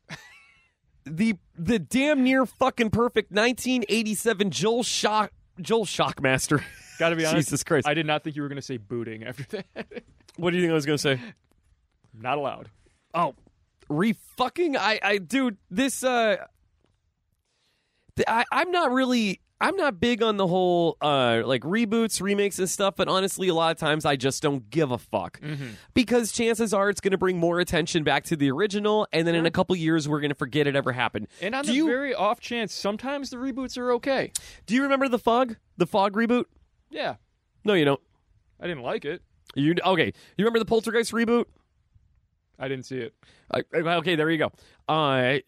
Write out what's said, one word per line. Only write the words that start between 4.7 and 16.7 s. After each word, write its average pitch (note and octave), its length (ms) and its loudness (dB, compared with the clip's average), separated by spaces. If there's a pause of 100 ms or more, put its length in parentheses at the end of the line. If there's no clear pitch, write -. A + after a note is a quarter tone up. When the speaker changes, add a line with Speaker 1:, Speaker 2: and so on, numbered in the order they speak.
Speaker 1:
Shock-, G#3+ 500 0 (260)
Joel G3+ 260 0
Shockmaster. C3+ 800 0 (180)
<laughs> - 180 -20
Speaker 2:
Gotta E3+ 180 2
be D#3+ 80 0
honest, D#3+ 240 2
Speaker 1:
Jesus C#3+ 140 -2
Christ. D3 240 2
Speaker 2:
I D3+ 80 2
did D#3+ 100 0
not D3+ 180 0
think D3+ 120 -8
you D3 80 -6
were C#3+ 60 -6
gonna C#3 120 -8
say C3 160 -8
booting A2+ 480 -8
after B2+ 180 -10
<laughs> - 320 -12
that. - 280 -14 (340)
Speaker 1:
What E3+ 140 0
do F3 60 0
you F3+ 60 2
think E3+ 80 2
I D#3+ 40 2
was D3+ 100 0
gonna D3 140 2
say? C3+ 200 2 (960)
Speaker 2:
Not B2 240 -4
allowed. A#2+ 320 -6 (460)
Speaker 1:
Oh, D#3+ 180 0 (560)
re-fucking-, B3 880 -2
I, G#3+ 240 0
I, G#3 160 2
dude, A3 400 -2 (120)
this, A#3+ 340 -2
uh, A#3 340 2 (1800)